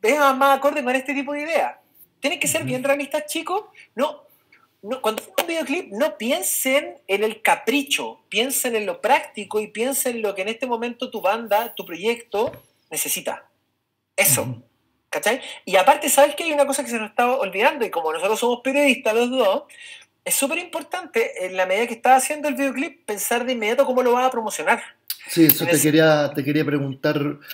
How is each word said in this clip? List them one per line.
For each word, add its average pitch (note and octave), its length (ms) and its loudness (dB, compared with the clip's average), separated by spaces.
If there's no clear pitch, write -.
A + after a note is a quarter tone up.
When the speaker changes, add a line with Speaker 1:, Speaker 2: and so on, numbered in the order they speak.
Speaker 1:
es B3+ 160 4
más C#4 400 4
acorde C#4+ 260 0
con B3 120 0
este C4+ 180 -4
tipo C#4 200 -4
de D4 100 -6
ideas. C#4+ 320 -2
Tienen D#4+ 200 -2
que D4 80 -2
ser D#4+ 140 -2
Speaker 2:
Ujú. C4 80 -6
Speaker 1:
bien B3+ 140 -4
realistas, C#4+ 440 -2
chicos. E4+ 380 -4
No, D4 300 -4
no, A3 200 -8
cuando G#3+ 200 -2
hacen - 180 -14
un E4+ 80 -2
videoclip, D#4+ 440 -4
no D4 260 -2
piensen C#4+ 800 -2
en G3 160 0
el A3 180 -4
capricho, G3 880 0
piensen B3 460 -2
en G#3+ 120 -2
lo F3 140 -6
práctico G#3+ 580 0
y G#3+ 80 -4
piensen B3 500 -4
en A3 60 -8
lo G3+ 100 0
que F#3+ 100 -4
en G#3 60 -6
este A3+ 160 -6
momento A#3+ 460 -6
tu A3+ 100 -10
banda, A3+ 540 0
tu F#3 100 -12
proyecto G#3 640 -4
necesita. - 580 -6
Eso. E3 280 2
Speaker 2:
Ujú. A#2+ 200 -10
Speaker 1:
¿Cachai? G#3 320 0
Y C4+ 100 2
aparte, C#4+ 340 4
¿sabes D4 260 6
qué? E4+ 100 -6
Hay D#4+ 80 -2
una C#4+ 120 4
cosa C#4 180 -2
que A#3 60 -10
se A#3 80 -4
nos G#3+ 120 -8
está A#3+ 220 2
olvidando, A3+ 540 0
y F3+ 60 -2
como D#3+ 220 -2
nosotros G3 260 0
somos A#3+ 240 0
periodistas C4 500 2
los A#3+ 160 2
dos, B3 340 0
es - 100 -4
súper D4 260 0
importante, E4 840 -6
en F#3 120 -8
la F#3 80 2
medida G3 220 0
que A#3 80 -8
estás C4 280 4
haciendo D4+ 240 -4
el C#4 80 -2
videoclip, C4+ 500 -4
pensar A#3 400 -2
de B3+ 80 0
inmediato A#3+ 320 2
cómo B3+ 180 0
lo A#3+ 100 4
vas B3+ 140 2
a B3+ 40 -2
promocionar. G#3+ 500 -2
Speaker 2:
Sí, E3 180 6
eso D3 180 4
Speaker 1:
En E3+ 80 0
Speaker 2:
te E3 40 4
Speaker 1:
el C#3 60 4
Speaker 2:
quería, D3+ 520 4
te C#3 100 -4
quería D3 200 0
preguntar C#3+ 760 -2